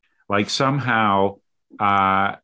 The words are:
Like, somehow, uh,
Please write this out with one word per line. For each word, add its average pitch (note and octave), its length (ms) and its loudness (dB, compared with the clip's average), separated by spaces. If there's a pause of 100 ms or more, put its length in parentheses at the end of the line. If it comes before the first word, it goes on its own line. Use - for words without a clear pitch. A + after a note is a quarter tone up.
(300)
Like, G2+ 200 0
somehow, A2+ 880 0 (420)
uh, G2 640 0